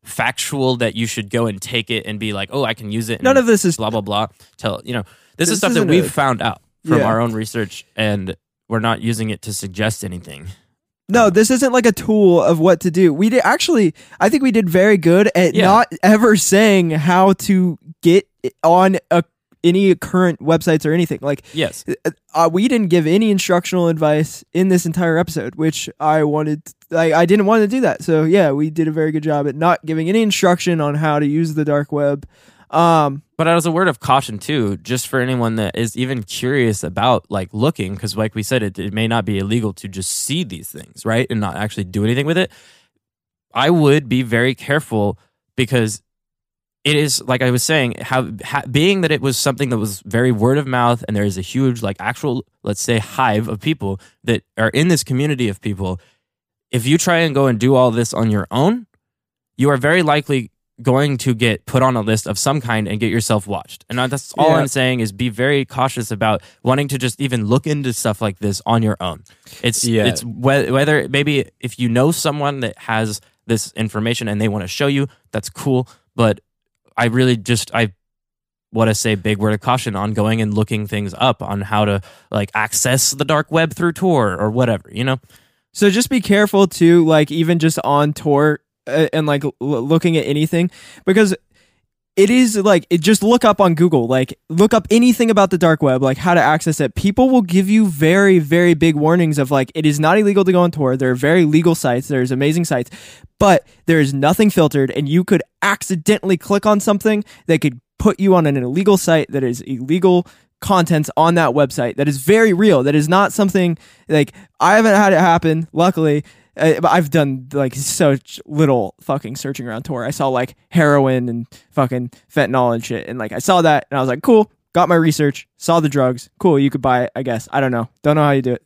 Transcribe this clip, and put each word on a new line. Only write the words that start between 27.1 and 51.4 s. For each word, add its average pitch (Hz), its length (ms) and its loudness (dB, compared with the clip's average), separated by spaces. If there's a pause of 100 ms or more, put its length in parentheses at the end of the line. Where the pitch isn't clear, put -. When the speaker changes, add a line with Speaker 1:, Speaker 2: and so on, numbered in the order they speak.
Speaker 2:
I 170 100 4
didn't 196 220 2
want 220 160 4
to 208 40 2
do 254 140 -2
that. 156 220 -2
So 156 220 0
yeah, 170 280 2
we 151 160 -2
did 156 200 -2
a 156 40 -4
very 156 180 -2
good 156 120 -4
job 147 260 -2
at 131 80 -6
not 165 300 0
giving 160 240 -4
any 220 100 2
instruction 180 640 0
on 147 140 -2
how 151 220 0
to 151 80 0
use 156 280 -2
the 151 100 -2
dark 143 280 -2
web. 143 340 -2 (440)
Um, 151 520 2 (160)
Speaker 1:
But 160 80 0
as 165 200 2
a 170 40 0
word 175 180 0
of - 120 -4
caution 127 380 0
too, 110 400 -4
just 120 300 -6
for 131 120 -2
anyone 123 360 -2
that 104 220 -4
is 113 180 -6
even 127 280 -6
curious 123 580 -2
about, 98 480 -2
like, 95 220 -6
looking, 104 440 -4
'cause 95 200 -10
like 110 180 -4
we 110 80 -6
said, 123 220 -2
it, 98 160 -8
it 95 120 -8
may 113 140 -2
not 113 180 -2
be 101 140 -4
illegal 107 360 -4
to - 140 -16
just 92 220 -10
see 160 340 -6
these 90 260 -14
things, - 360 -16
right, 117 240 -2
and 113 100 -4
not 92 160 -6
actually 104 280 -6
do 101 200 -4
anything 123 220 -2
with 160 100 -2
it. 180 140 -2 (1040)
I 135 180 0
would 147 380 2
be 123 140 0
very 120 320 0
careful 110 640 -4 (380)
because 113 460 -2 (840)
it 147 120 2
is, 147 300 -2
like 127 160 -2
I 127 80 0
was 123 120 0
saying, 143 380 0
how, 127 280 -4 (160)
ha-, - 260 -6
being 180 320 2
that 156 100 0
it 139 100 -2
was 131 160 -2
something 135 320 -2
that 117 80 -2
was 104 260 -6
very 120 280 0
word 120 260 0
of 143 80 -4
mouth, 120 400 0
and 107 100 -4
there 104 80 0
is 92 140 -4
a 92 40 -8